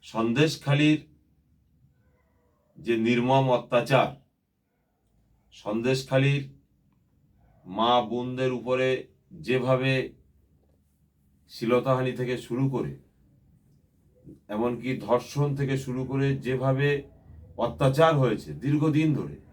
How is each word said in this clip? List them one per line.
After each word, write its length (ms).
সন্দেশখালির 920
যে 160
নির্মম 400
অত্যাচার, 520
সন্দেশখালির 880
মা 280
বোনদের 500
উপরে 300
যেভাবে 440
শ্লীলতাহানি 680
থেকে 160
শুরু 220
করে 240
এমনকি 360
ধর্ষণ 500
থেকে 220
শুরু 280
করে 220
যেভাবে 420
অত্যাচার 560
হয়েছে 280
দীর্ঘদিন 540
ধরে 220